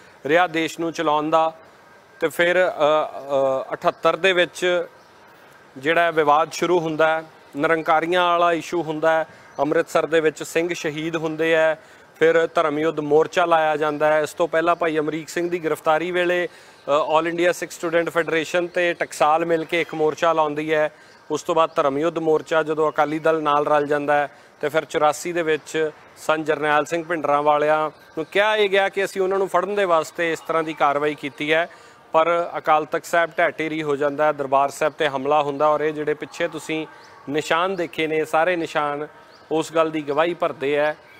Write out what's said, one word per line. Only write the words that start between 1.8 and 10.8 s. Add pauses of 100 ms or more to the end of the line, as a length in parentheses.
ਤੇ
ਫਿਰ,
ਅ,
ਅ,
ਅਠੱਤਰ
ਦੇ
ਵਿੱਚ (920)
ਜਿਹੜਾ
ਹੈ
ਵਿਵਾਦ
ਸ਼ੁਰੂ
ਹੁੰਦਾ
ਹੈ, (320)
ਨਿਰੰਕਾਰੀਆਂ
ਵਾਲਾ
issue
ਹੁੰਦਾ
ਹੈ, (320)
ਅੰਮ੍ਰਿਤਸਰ
ਦੇ
ਵਿੱਚ
ਸਿੰਘ
ਸ਼ਹੀਦ